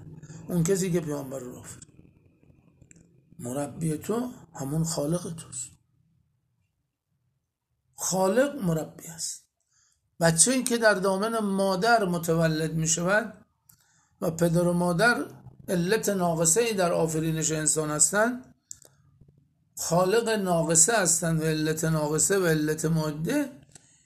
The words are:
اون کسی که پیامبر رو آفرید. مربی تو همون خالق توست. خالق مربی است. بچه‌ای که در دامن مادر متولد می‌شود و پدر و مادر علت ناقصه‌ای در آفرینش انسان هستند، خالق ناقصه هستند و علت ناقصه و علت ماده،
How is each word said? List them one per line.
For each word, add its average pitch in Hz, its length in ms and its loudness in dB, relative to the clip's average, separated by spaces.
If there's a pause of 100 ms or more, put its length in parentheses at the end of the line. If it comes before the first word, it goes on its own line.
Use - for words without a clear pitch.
(480)
اون 170 160 2
کسی 190 280 0
که 170 80 2
پیامبر 139 380 -8
رو 123 200 -14
آفرید. - 300 -20 (1500)
مربی 143 600 -6
تو 247 320 -4 (240)
همون 147 300 -2
خالق 160 500 -4
توست. - 360 -14 (2250)
خالق 202 640 0
مربی 160 440 -4
است. - 380 -12 (760)
بچه‌ای 170 420 4
که 240 160 0
در 220 160 6
دامن 196 440 0
مادر 196 640 2
متولد 165 720 0
می‌شود 175 600 0 (880)
و 180 100 -2
پدر 170 380 2
و 175 40 2
مادر 180 540 2 (420)
علت 196 400 0
ناقصه‌ای 185 640 2
در 175 180 2
آفرینش 160 600 0
انسان 156 380 -2
هستند، 208 640 0 (1200)
خالق 190 520 0
ناقصه 175 640 2
هستند 165 480 2
و 156 40 -2
علت 156 400 0
ناقصه 156 540 0
و 180 80 2
علت 156 380 0
ماده، 160 680 -2 (540)